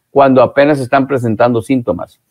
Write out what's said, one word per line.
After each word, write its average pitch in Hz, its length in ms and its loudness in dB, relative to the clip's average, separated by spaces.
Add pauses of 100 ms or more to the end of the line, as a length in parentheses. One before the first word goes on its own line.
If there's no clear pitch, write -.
(100)
cuando 135 320 4
apenas 139 380 0
están 131 260 -2
presentando 120 560 -2
síntomas. 117 580 -6 (100)